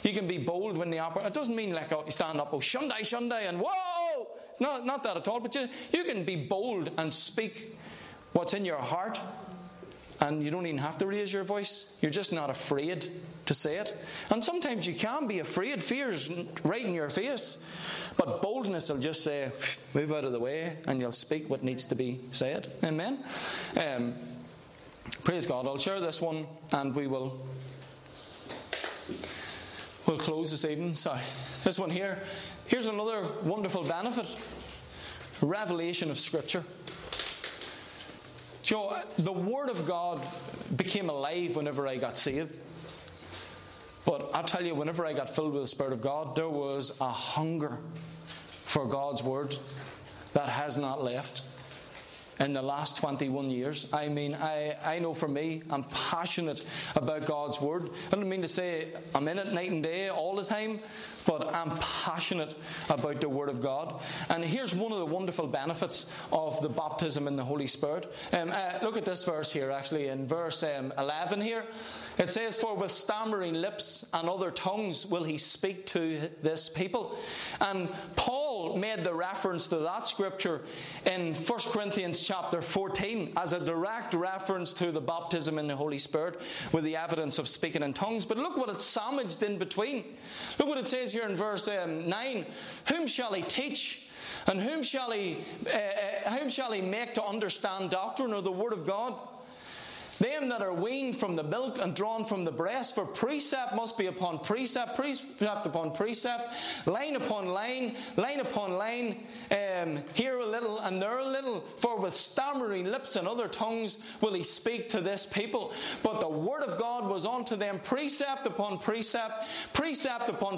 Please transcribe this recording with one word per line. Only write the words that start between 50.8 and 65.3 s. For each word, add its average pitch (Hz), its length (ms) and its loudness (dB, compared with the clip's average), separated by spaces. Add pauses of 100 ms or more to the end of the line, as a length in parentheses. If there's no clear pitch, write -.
left 127 420 -2 (1000)
in 143 120 4
the 135 80 2
last 143 360 0
twenty-one 139 520 0
years. 139 440 -2
I 151 160 2
mean, 147 260 0
I, 151 480 0
I 160 160 0
know 165 140 0
for 156 160 0
me, 160 400 0
I'm 139 160 0
passionate 170 800 0 (300)
about 151 300 4
God's 147 360 0
Word. 165 280 2 (220)
I 185 40 8
don't 202 120 2
mean 185 140 0
to 165 80 0
say 165 400 0 (260)
I'm 143 140 4
in 185 100 0
it 196 140 -2
night 180 180 0
and 160 100 2
day 180 280 0
all 175 260 0
the 202 100 0
time, 214 340 0 (460)
but 160 260 4
I'm 160 280 0
passionate 165 760 0 (340)
about 147 320 2
the 156 60 2
Word 143 220 2
of 123 100 -2
God. 139 420 -2 (280)
And 170 140 2
here's 180 320 0
one 220 160 2
of 208 80 0
the 170 80 2
wonderful 175 400 0